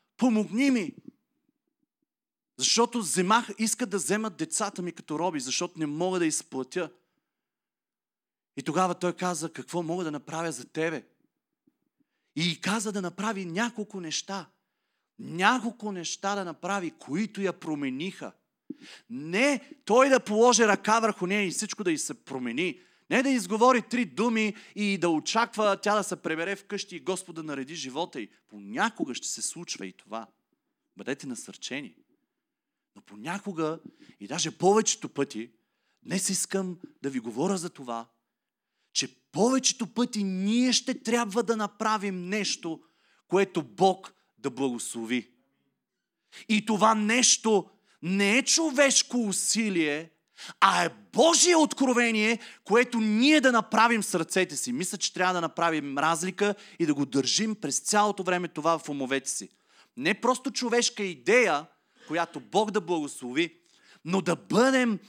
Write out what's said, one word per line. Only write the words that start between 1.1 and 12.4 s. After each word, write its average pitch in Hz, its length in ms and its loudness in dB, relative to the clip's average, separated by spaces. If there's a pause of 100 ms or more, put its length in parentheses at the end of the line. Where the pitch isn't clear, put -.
защото 233 420 2
вземах, 196 500 0 (100)
искат 220 320 -2
да 196 60 -4
вземат 208 400 -4
децата 185 460 -4
ми 175 100 -6
като - 260 -10
роби, 165 220 -2
защото 131 380 -6
не 156 80 -2
мога 175 320 -2
да 175 80 2
изплатя.“ 147 680 -6 (1600)
И 143 60 -10
тогава 175 320 0
той 180 180 -4
каза: 170 400 -6
„Какво 170 300 -8
мога 170 220 -4
да 160 60 -6
направя 160 420 -8
за 123 120 -12
тебе?“ 156 420 -6 (1300)
И 165 240 -2